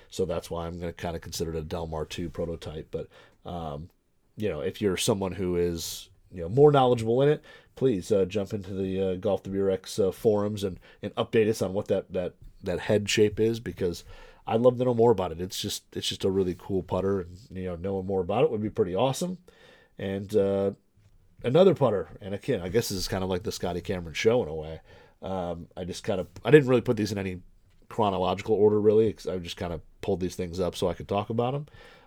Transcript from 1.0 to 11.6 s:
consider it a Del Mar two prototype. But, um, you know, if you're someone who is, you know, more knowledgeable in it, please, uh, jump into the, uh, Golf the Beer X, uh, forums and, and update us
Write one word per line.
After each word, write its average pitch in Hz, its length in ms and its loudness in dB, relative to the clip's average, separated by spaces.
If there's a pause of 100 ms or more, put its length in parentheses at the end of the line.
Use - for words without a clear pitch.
consider 82 360 -6
it - 20 -4
a 78 60 -6
Del 82 240 -8
Mar 78 180 -6
two 85 240 -8
prototype. 80 640 -8
But, 76 160 -8 (360)
um, 85 460 -10 (460)
you 107 140 -4
know, 76 120 -4
if 87 180 -4
you're 95 180 2
someone 98 340 0
who 90 240 -2
is, 87 540 -2 (220)
you 92 100 -10
know, 82 80 -6
more 143 220 8
knowledgeable 123 520 4
in 147 60 6
it, 151 140 0 (320)
please, 110 360 0
uh, 95 140 4
jump 98 280 -4
into 98 220 -8
the, 95 260 -2
uh, 95 140 0
Golf 95 260 -2
the - 80 -12
Beer 98 220 2
X, - 260 -4
uh, 95 140 2
forums 104 520 2
and, 92 160 -4 (220)
and 101 140 -8
update 113 340 2
us 110 140 0